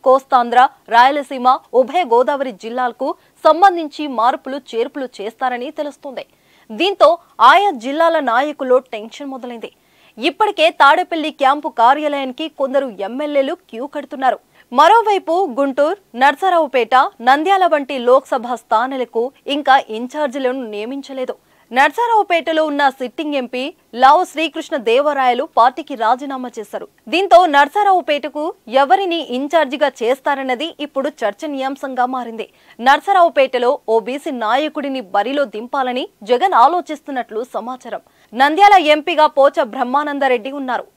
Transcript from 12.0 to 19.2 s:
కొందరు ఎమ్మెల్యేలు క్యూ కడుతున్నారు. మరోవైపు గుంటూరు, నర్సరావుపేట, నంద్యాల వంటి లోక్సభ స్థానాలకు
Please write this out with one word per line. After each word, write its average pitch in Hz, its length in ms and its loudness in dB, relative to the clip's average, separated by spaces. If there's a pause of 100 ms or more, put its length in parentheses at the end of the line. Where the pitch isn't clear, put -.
కొందరు 269 260 -2 (200)
ఎమ్మెల్యేలు 285 480 -4 (160)
క్యూ 226 120 -10 (120)
కడుతున్నారు. 262 440 -4 (320)
మరోవైపు 359 640 4 (240)
గుంటూరు, 285 400 0 (240)
నర్సరావుపేట, 285 720 2 (340)
నంద్యాల 349 460 2
వంటి 285 220 -4 (100)
లోక్సభ 247 400 2 (160)
స్థానాలకు 240 640 -2 (320)